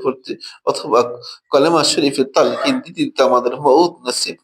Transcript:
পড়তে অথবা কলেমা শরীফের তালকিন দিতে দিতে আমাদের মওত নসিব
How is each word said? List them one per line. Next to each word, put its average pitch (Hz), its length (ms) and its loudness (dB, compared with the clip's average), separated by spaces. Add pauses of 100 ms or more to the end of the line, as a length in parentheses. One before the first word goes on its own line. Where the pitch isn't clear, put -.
পড়তে - 280 -4 (380)
অথবা 120 300 0 (520)
কলেমা 151 300 2 (100)
শরীফের 143 440 0
তালকিন 139 480 0
দিতে - 200 -8
দিতে - 260 -2
আমাদের 123 240 0 (120)
মওত 170 280 4 (120)
নসিব - 380 -6